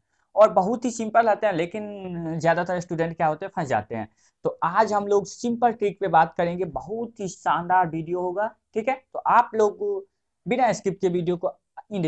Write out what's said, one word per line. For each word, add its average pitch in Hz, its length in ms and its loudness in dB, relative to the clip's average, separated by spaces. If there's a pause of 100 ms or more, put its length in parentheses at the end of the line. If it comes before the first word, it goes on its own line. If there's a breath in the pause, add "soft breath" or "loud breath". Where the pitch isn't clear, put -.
(340)
और 202 180 8
बहुत 202 320 0
ही 247 80 0
सिंपल 226 360 2
रहते 202 180 0
हैं, 196 80 0
लेकिन 175 840 -6
ज़्यादातर 175 420 0
स्टूडेंट 165 360 -4
क्या 165 100 0
होते 156 200 -2
हैं, 190 100 -10
फंस 160 120 -4
जाते 117 260 -2
हैं। 110 140 -6 (360)
तो 170 200 -4
आज 196 280 2
हम 202 140 0
लोग 202 220 2
सिंपल 240 440 0
ट्रिक 208 280 -4
पे 196 80 -2
बात 165 280 4
करेंगे, 175 300 -2
बहुत 214 540 -8
ही 190 80 -6
शानदार 175 600 0
वीडियो 165 320 -4
होगा, 185 340 -4 (200)
ठीक 220 140 -2
है? 262 140 -4 (100)
तो - 80 -8
आप 196 340 4
लोग 202 500 0 (420)
बिना 220 260 2
स्किप - 280 -2
के 185 80 2
वीडियो 175 280 0
को - 220 -6 (340)
एंड 180 160 -2